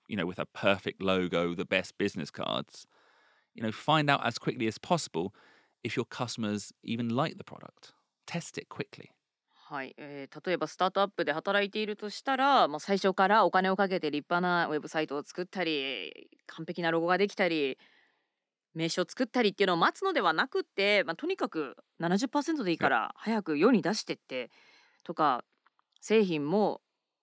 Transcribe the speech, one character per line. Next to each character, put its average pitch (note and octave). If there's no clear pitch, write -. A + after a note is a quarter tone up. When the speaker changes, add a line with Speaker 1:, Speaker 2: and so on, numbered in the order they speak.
Speaker 1:
you G#2+
know, F#2+
with F2+
a D#2+
perfect -
logo, F2+
the F2+
best F#2
business G2
cards. -
You -
know, A2
find D3
out C#3+
as A#2+
quickly A#2
as A2
possible G2+
if A#2
your A#2+
customers G#2+
even A#2
like C3+
the -
product. -
Test -
it -
quickly. -
Speaker 2:
は C#3
い、 C3
え C#3+
ー、 D#3
例 F#3
え D#3+
ば D3+
ス -
タ F3+
ー -
ト F#3+
ア -
ッ G3
プ F3
で D3
働 G3
い G3+
て G3+
い G#3+
る G#3
と G#3
し -
た C4+
ら、 C4
ま D3
あ、 -
最 G3
初 F#3+
か F#3+
ら G#3
お F3
金 F#3+
を F#3+
か G3
け F3+
て D#3
立 C#3+
派 F3
な F3
ウ D3+
ェ D3
ブ C#3+
サ D#3+
イ D#3
ト C#3
を D3
作 -
っ -
た F#3
り、 C3+
完 -
璧 F3+
な E3+
ロ E3
ゴ E3
が F3+
で G3+
き G3+
た F#3+
り、 D3
名 D#3+
刺 -
を F3+
作 -
っ -
た B3
り G#3
っ -
て -
い -
う -
の F3+
を -
待 F#3+
つ -
の F#4+
で D4+
は E3+
な F#3+
く G4
て、 G3+
ま E3
あ、 -
と D4
に F#4
か B3+
く D3
七 E3+
十 B3
パ D4
ー -
セ D#4+
ン D#4
ト C4
で F3+
い D#3+
い -
か D3+
ら A#2
早 G#3+
く D3
世 G#3
に G#3+
出 F3
し -
て D#3+
っ -
て B2
と E3+
か、 D#3+
Speaker 3:
は C3
い。 -
Speaker 2:
製 G#3+
品 D3+
も F#3